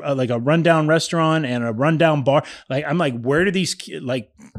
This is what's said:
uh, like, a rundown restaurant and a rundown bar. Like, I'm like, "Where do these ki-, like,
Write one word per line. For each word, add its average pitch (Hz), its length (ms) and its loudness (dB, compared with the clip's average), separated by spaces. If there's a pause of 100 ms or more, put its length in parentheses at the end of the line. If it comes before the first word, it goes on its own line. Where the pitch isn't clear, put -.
uh, 143 120 -2
like, 127 160 0
a 120 80 0
rundown 156 500 2
restaurant 160 560 2
and 123 180 -4
a 117 80 -4
rundown 147 540 2
bar. 139 200 2 (260)
Like, 147 180 -4
I'm 147 80 0
like, 139 240 -2
"Where 143 240 2
do 202 60 0
these 185 240 -2
ki-, - 260 -14
like, 131 300 -6 (280)